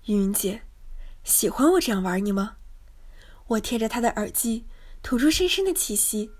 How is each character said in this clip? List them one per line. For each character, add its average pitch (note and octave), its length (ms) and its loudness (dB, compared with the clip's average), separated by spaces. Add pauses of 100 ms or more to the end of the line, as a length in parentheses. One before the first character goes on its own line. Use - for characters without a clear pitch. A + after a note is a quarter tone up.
“云 G#3 180 2
云 G3 80 0
姐， G3+ 300 -2 (600)
喜 - 260 2
欢 C#4+ 240 4
我 F#4 80 6
这 A#3+ 120 -2
样 F#3+ 100 0
玩 F#3 220 0
你 G#3 80 0
吗？” G3 240 -2 (880)
我 A3 140 2
贴 A#3+ 180 -4
着 A3 100 0
她 A#3+ 120 -2
的 A#3 100 4
耳 G#3 180 -2
际， A#3 380 -2 (340)
吐 - 160 -2
出 C#4+ 140 6
深 F4+ 180 2
深 F#4+ 160 2
的 F#4+ 80 2
气 - 220 -2
息。 G#3+ 460 0